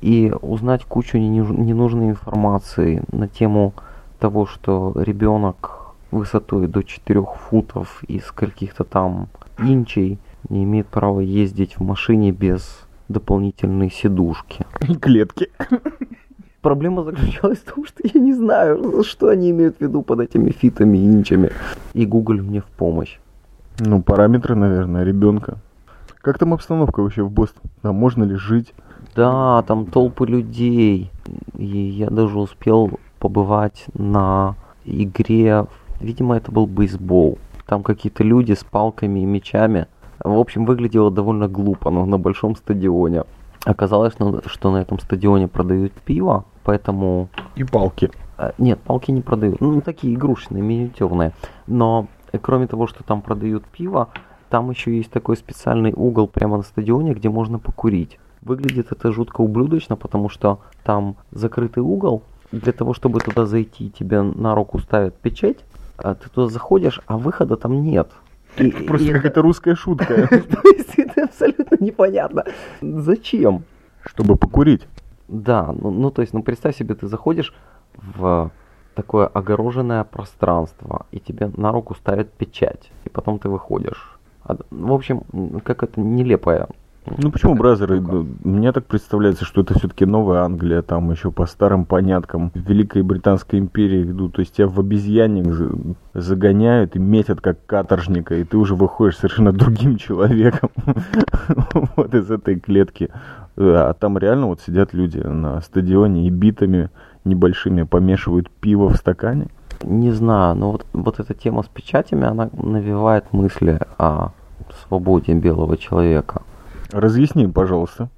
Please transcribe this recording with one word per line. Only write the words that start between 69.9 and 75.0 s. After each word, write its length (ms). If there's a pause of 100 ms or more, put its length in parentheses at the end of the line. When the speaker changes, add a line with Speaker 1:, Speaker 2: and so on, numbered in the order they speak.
Speaker 1:
<laughs> 140
То 360
есть 340
это 260
абсолютно 600
непонятно. 600 (360)
Зачем? 840 (400)
Speaker 2:
Чтобы 320
покурить. 500 (420)